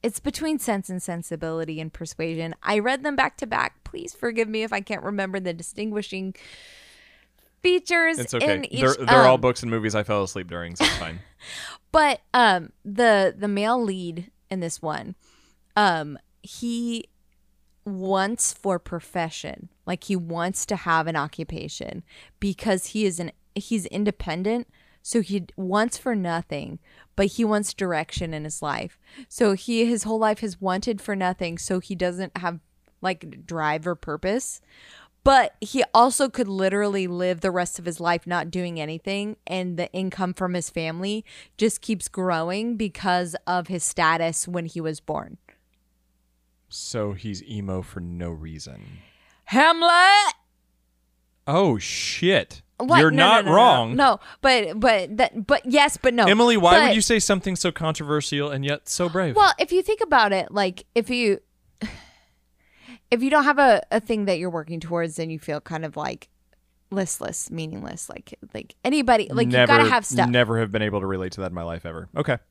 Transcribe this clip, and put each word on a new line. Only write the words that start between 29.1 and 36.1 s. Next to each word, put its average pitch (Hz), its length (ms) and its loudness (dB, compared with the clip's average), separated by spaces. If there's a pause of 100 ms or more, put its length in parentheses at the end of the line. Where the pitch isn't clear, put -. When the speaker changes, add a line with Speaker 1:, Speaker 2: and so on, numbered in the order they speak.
Speaker 1:
So 208 260 2
he, 226 300 0
his 233 200 -2
whole 220 160 -2
life 214 180 2
has 190 220 -8
wanted 196 400 -4
for 202 160 -6
nothing. 180 420 -4
So 185 220 -4
he 185 160 -10
doesn't 180 420 -4
have, 170 220 -6 (400)
like, 170 440 -8
drive 156 440 -4
or 175 80 -4
purpose, 185 640 -6 (640)
but 262 360 6
he 254 220 -2 (100)
also 254 360 6